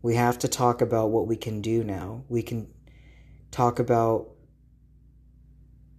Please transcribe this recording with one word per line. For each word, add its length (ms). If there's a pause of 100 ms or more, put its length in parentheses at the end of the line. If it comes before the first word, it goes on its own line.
We 140
have 240
to 80
talk 340
about 300
what 160
we 100
can 240
do 220
now. 440
We 140
can 260 (840)
talk 280
about 520 (1700)